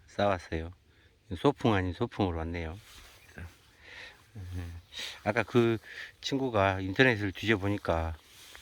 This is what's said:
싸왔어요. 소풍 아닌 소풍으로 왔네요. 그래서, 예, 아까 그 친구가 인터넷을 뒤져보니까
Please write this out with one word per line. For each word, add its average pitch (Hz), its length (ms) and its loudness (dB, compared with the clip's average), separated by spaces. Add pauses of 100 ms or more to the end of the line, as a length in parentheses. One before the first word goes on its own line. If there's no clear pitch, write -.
싸왔어요. 87 640 -2 (680)
소풍 135 340 2
아닌 92 220 2
소풍으로 90 420 -2
왔네요. 82 420 -6 (540)
그래서, 85 160 -14 (880)
예, 90 440 -10 (440)
아까 107 180 2
그 117 360 4 (420)
친구가 107 600 2
인터넷을 101 520 4
뒤져보니까 92 840 0 (460)